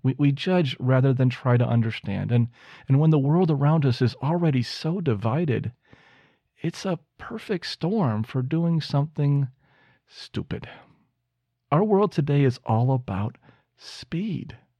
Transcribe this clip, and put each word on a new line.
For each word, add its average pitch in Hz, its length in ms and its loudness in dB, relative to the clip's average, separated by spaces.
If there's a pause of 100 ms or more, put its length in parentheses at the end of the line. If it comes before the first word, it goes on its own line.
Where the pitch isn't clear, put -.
We, 131 160 0
we 143 140 4
judge 165 460 0
rather 131 340 2
than 127 160 2
try 123 280 0
to 120 100 2
understand. 110 680 -2
And, 120 160 2 (400)
and 139 120 4
when 160 100 4
the 156 80 4
world 160 320 2
around 147 340 2
us 123 160 2
is 120 220 2
already 156 400 0
so 165 380 -6
divided, 117 720 -2 (920)
it's - 220 -8
a 180 140 -2 (200)
perfect - 480 -8
storm 160 560 -2
for 127 200 -4
doing 165 380 0
something 143 680 0 (580)
stupid. - 600 -10 (1040)
Our 160 140 4
world 208 280 2
today 143 320 2
is 123 200 2
all 117 280 2
about 110 440 -4 (400)
speed. - 800 -10 (240)